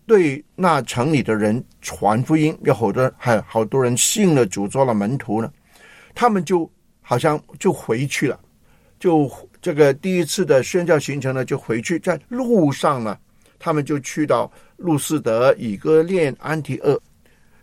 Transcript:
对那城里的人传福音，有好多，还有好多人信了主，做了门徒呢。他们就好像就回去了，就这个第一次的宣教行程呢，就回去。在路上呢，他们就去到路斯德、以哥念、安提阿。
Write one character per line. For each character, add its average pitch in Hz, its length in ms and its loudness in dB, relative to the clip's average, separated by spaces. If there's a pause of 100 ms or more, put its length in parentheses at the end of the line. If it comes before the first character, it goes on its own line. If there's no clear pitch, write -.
对 165 360 4 (120)
那 170 260 2
城 127 320 -2
里 131 100 2
的 110 120 0
人 107 280 0 (200)
传 107 400 0
福 156 120 0
音， 156 300 2
有 143 80 2
好 110 180 0
多， 127 280 0
还 117 160 0
有 98 120 0
好 113 160 -2
多 131 220 0
人 120 100 0
信 180 400 2
了 123 120 4
主， 101 200 -6
做 135 200 0
了 120 80 2
门 107 240 -2
徒 107 240 -4
呢。 131 100 -8 (640)
他 240 160 2
们 196 120 0
就 170 280 -2 (320)
好 123 160 -2
像 151 200 0 (200)
就 190 120 0
回 123 360 -4
去 147 200 -4
了， - 140 -4 (580)
就 156 320 2 (300)
这 170 140 -4
个 143 180 6
第 185 240 -2
一 175 80 2
次 175 220 -2
的 139 160 4
宣 175 240 -2
教 165 120 4
行 139 220 -6
程 131 140 -4
呢， 127 100 -4
就 135 140 -4
回 117 240 -4
去。 165 160 -4
在 165 200 -4 (100)
路 233 440 2
上 139 320 -2
呢， 101 140 -6 (400)
他 - 120 -6
们 151 140 0
就 147 160 -4
去 151 260 -4
到 117 240 0 (280)
路 165 180 0
斯 143 240 -2
德、 117 380 2
以 107 180 -6
哥 156 260 2
念、 165 360 0
安 156 240 -6
提 131 160 -8
阿。 143 200 2 (640)